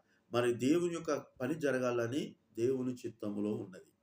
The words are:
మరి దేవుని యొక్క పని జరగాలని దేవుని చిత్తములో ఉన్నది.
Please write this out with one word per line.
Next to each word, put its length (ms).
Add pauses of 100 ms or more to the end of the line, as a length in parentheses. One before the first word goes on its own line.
(340)
మరి 200
దేవుని 400
యొక్క 240
పని 380
జరగాలని 800 (220)
దేవుని 360
చిత్తములో 600
ఉన్నది. 300 (200)